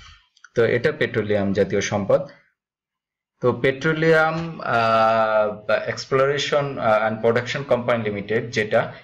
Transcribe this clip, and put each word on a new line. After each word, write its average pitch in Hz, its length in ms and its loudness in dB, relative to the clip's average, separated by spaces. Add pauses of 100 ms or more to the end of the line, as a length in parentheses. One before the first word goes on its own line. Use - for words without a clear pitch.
(560)
তো 117 100 4
এটা 117 260 0
পেট্রোলিয়াম 104 640 -2
জাতীয় 98 280 0
সম্পদ। 104 400 0 (1200)
তো 123 120 2
পেট্রোলিয়াম, 160 1080 0
আহ, 110 1120 2
exploration, 139 1080 0
আহ, 110 320 2
and 110 100 -6
production 120 420 0
company 120 400 0
limited 107 480 -4
যেটা, 113 420 -2 (100)